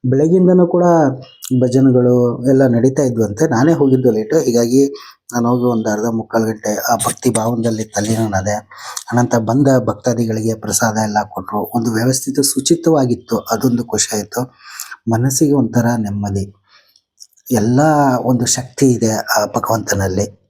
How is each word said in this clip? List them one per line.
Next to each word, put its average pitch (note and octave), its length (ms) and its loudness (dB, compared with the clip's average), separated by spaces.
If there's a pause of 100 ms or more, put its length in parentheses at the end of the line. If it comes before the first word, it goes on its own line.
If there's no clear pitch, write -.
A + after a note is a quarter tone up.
ಬೆಳಗಿಂದನೂ F3 600 4
ಕೂಡ F3 180 0 (760)
ಭಜನೆಗಳು B2 840 2
ಎಲ್ಲ C3+ 180 4
ನಡೀತಾ B2 360 2
ಇದ್ವಂತೆ. A2+ 480 0
ನಾನೇ B2+ 220 2
ಹೋಗಿದ್ದು C3 380 2
ಲೇಟು, G#2+ 280 0
ಹೀಗಾಗಿ B2 480 2 (460)
ನಾನು A#2+ 160 0
ಹೋಗಿ B2 160 0
ಒಂದು A2+ 260 0
ಅರ್ಧ G#2+ 140 -2
ಮುಕ್ಕಾಲು A2+ 400 -2
ಗಂಟೆ G#2+ 320 -4
ಆ G#2+ 200 0
ಭಕ್ತಿ - 340 -2
ಭಾವನದಲ್ಲಿ A2+ 540 -2
ತಲ್ಲೀನನಾದೆ. G#2 720 -2 (580)
ಅನಂತರ A#2+ 260 0
ಬಂದ A#2+ 300 2 (160)
ಭಕ್ತಾದಿಗಳಿಗೆ A2+ 720 -2
ಪ್ರಸಾದ G#2+ 500 -4
ಎಲ್ಲ G#2 140 -2 (100)
ಕೊಟ್ರು. G#2+ 460 -8
ಒಂದು A#2 180 -2
ವ್ಯವಸ್ಥಿತ C3 480 -2
ಶುಚಿತ್ವವಾಗಿತ್ತು, C3+ 1000 0
ಅದೊಂದು A#2 460 -2
ಖುಷಿ - 320 -4
ಆಯ್ತು. A#2+ 380 -6 (540)
ಮನಸ್ಸಿಗೆ C3+ 440 0
ಒಂಥರ A#2+ 340 0 (100)
ನೆಮ್ಮದಿ. G2+ 580 -4 (960)
ಎಲ್ಲ A#2+ 300 0 (420)
ಒಂದು A#2+ 220 0
ಶಕ್ತಿ - 480 0
ಇದೆ A2 180 0
ಆ G#2+ 360 -2
ಭಗವಂತನಲ್ಲಿ. G2+ 1040 -4